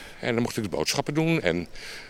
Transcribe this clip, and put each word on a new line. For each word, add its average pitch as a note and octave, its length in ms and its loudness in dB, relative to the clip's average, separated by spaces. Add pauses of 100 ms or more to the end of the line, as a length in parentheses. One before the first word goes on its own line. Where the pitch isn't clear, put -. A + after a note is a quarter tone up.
(200)
En B2 140 0
dan A#2 100 4
mocht - 140 -2
ik A2+ 60 2
de F#2+ 60 -2
boodschappen D#2+ 440 0
doen D#3+ 280 4
en, E2+ 260 2 (420)